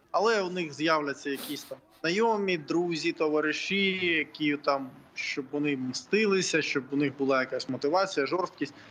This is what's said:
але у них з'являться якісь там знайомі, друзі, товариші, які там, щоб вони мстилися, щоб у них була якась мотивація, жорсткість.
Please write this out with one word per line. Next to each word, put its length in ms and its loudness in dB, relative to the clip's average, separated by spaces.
але 300 4
у 80 -2
них 240 -4
з'являться 560 0
якісь 340 -6
там 140 -14
знайомі, 560 2
друзі, 540 0
товариші, 960 0
які 520 0
там, 320 0
щоб 380 -6
вони 260 0
мстилися, 840 2
щоб 300 -2
у 40 0
них 220 0
була 220 4
якась 300 -4
мотивація, 560 0
жорсткість. 480 -2